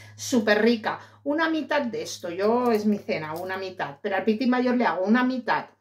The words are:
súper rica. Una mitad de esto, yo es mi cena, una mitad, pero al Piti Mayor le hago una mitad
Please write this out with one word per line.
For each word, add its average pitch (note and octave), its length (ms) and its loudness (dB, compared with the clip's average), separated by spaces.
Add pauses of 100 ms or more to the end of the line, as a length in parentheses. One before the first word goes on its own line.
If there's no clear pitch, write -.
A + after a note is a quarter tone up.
(160)
súper G#3+ 440 2
rica. A3 400 0 (240)
Una D#4 240 0
mitad D4+ 320 -2
de A3 220 -4
esto, - 260 -10
yo A3 420 2
es G#3+ 140 2
mi G#3 140 2
cena, D#3 340 -6
una F#3 240 -6
mitad, - 460 -8
pero G3 140 -2
al F#3 80 -2
Piti A3 220 2
Mayor B3 300 4
le A#3+ 80 2
hago F3+ 200 0
una A#3+ 200 4
mitad A#3+ 460 -2 (100)